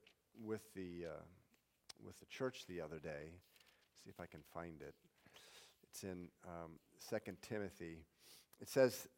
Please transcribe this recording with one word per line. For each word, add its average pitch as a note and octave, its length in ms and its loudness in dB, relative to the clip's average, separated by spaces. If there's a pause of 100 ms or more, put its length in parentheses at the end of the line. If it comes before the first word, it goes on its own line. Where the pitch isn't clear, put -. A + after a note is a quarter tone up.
(400)
with A2 220 0 (140)
the, F2 320 -2
uh, D#2+ 160 -4 (840)
with G2 140 -10
the - 80 -16
church - 400 0
the F2 120 0
other D#2 200 0
day. D2+ 320 -2 (720)
See G2+ 60 -12
if G2 100 -10
I F2 80 -4
can D#2+ 140 -10 (120)
find E2 280 -4
it. C#2+ 140 -8 (880)
It's - 200 -8
in, F2+ 260 -2 (160)
um, E2+ 340 -4 (200)
Second G#2 420 0
Timothy. E2+ 640 -2 (540)
It A#2+ 100 -8
says, C3 380 10 (100)